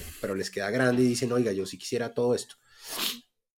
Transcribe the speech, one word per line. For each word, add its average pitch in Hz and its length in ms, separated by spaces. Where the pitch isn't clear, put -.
pero 101 140
les 95 160
queda 101 200
grande 127 320
y 127 40
dicen, 120 260
"Oiga, 120 200
yo 95 140
sí 92 120
quisiera 117 340
todo 123 220
esto". - 220